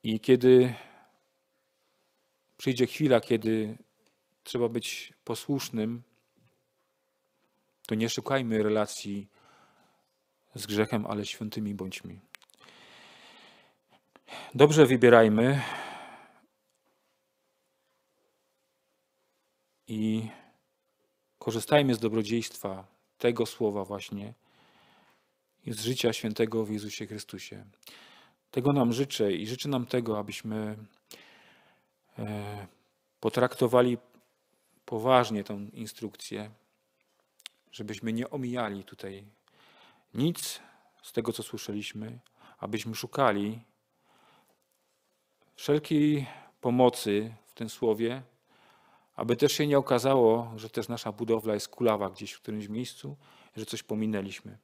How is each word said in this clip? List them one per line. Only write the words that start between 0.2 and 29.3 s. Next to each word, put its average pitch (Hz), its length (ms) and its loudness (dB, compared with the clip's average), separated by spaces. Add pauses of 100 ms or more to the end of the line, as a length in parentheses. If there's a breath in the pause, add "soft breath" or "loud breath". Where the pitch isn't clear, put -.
przyjdzie 123 300 0
chwila, 127 340 4
kiedy 110 560 0 (680)
trzeba 120 260 -2
być - 440 -8 (100)
posłusznym, 120 760 -4 (1900)
to 110 80 -2
nie 113 140 0
szukajmy 117 540 0
relacji 104 640 -2 (1300 soft breath)
z 117 100 -10
grzechem, 104 400 -2
ale 107 200 -6
świętymi 107 480 -8
bądźmy. 95 460 -12 (2250 loud breath)
Dobrze 147 300 10
wybierajmy 120 760 8 (4000 loud breath)
i 110 420 -2 (1080 loud breath)
korzystajmy 123 560 2
z 104 40 -10
dobrodziejstwa 107 840 -4 (320)
tego 117 280 0
słowa 104 400 -2
właśnie 101 480 -10 (1300 soft breath)
i 120 80 -8
z 107 60 -10
życia 117 340 0
świętego 110 520 -2
w 104 40 -12
Jezusie 104 380 -8
Chrystusie. 101 580 -14 (840 loud breath)
Tego 135 220 2
nam 120 200 4
życzę 113 400 0